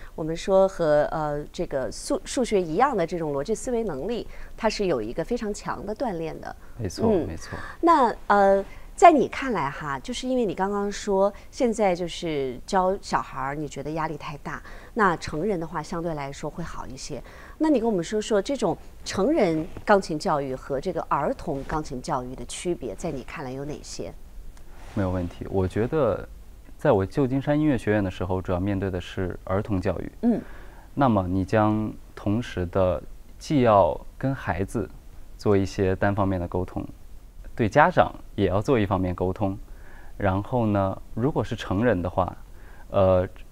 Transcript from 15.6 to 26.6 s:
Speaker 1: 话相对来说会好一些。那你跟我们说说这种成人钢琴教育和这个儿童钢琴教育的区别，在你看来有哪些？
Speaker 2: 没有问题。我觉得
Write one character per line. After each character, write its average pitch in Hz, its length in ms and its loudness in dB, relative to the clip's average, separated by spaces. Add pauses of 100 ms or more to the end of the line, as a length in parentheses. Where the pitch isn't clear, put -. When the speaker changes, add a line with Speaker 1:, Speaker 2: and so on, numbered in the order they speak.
Speaker 1:
话 156 160 -6
相 170 180 -6
对 165 120 -4
来 139 180 -6
说 131 180 -8
会 - 140 -8
好 - 240 -8
一 127 80 -12
些。 131 260 -10 (360)
那 311 120 4
你 269 100 6
跟 226 100 2
我 220 40 4
们 170 100 2
说 214 180 -2
说 208 200 2
这 277 140 -2
种 190 220 0 (260)
成 196 280 0
人 170 340 4 (200)
钢 202 160 6
琴 165 180 -4
教 156 220 0
育 131 140 -4
和 131 240 -4
这 180 140 -4
个 160 100 -4
儿 160 300 0
童 143 320 -4
钢 156 180 -2
琴 127 180 -8
教 131 220 -2
育 127 120 -10
的 120 100 -10
区 - 300 -4
别， 107 200 -6
在 - 160 -4
你 131 120 -6
看 - 200 -10
来 127 80 -8
有 135 120 -6
哪 143 180 -8
些？ - 320 -10 (800)
Speaker 2:
没 101 100 0
有 92 80 0
问 90 160 -2
题。 - 220 -10
我 95 180 2
觉 104 180 0
得 131 420 0 (500)